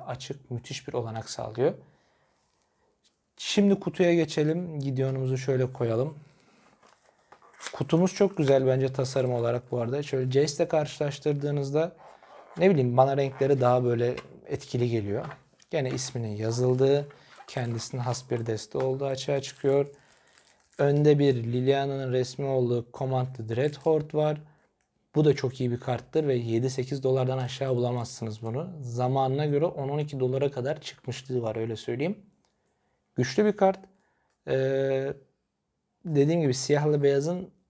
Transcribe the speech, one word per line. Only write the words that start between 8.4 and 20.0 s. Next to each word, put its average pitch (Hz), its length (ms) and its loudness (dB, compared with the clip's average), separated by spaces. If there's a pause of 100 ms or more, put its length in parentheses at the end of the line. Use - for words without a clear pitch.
bence 131 260 2
tasarım 127 400 -2
olarak 120 380 -2
bu 123 80 -2
arada. 127 240 -2
Şöyle 131 280 -2
Jace'le 151 360 2
karşılaştırdığınızda 147 1200 -2 (640)
ne 180 120 6
bileyim 127 280 4
bana 135 200 6
renkleri 135 440 2
daha 123 220 4
böyle 120 320 0 (340)
etkili 123 400 -2
geliyor. 107 360 -2 (440)
Gene 135 200 -2
isminin 120 460 -6
yazıldığı, 127 720 2 (400)
kendisine 117 540 -6
has 123 300 -4
bir 117 140 -2
deste 110 320 -6
olduğu 135 280 -2
açığa 135 360 -2
çıkıyor. 139 460 0 (920)